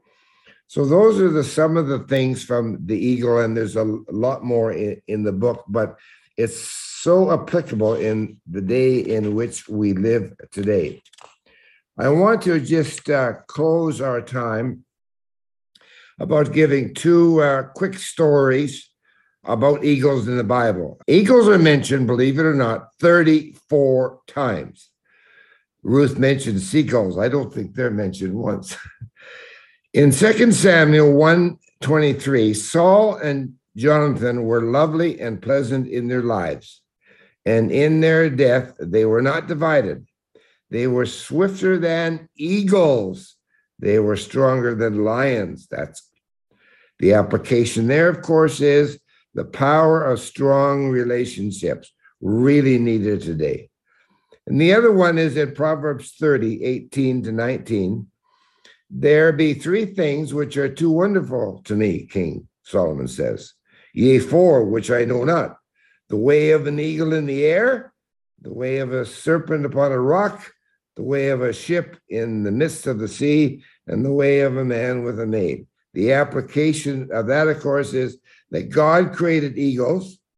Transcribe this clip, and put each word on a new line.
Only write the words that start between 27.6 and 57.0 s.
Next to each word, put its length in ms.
they're 160
mentioned 440
once. 420
<laughs> 600
In 200
Second 420
Samuel 580
one 460
twenty-three, 760
Saul 600
and 380
Jonathan 680
were 180
lovely 580
and 220
pleasant 460
in 180
their 160
lives, 580
and 260
in 300
their 300
death, 480
they 260
were 180
not 260
divided. 580
They 160
were 200
swifter 680
than 600
eagles. 1000
They 200
were 180
stronger 580
than 300
lions. 680
That's 380
the 140
application 760
there, 200
of 140
course, 380
is 380
the 100
power 600
of 160
strong 680
relationships, 1040
really 580
needed 420
today. 480
And 140
the 140
other 180
one 260
is 180
in 180
Proverbs 640
thirty, 460
eighteen 600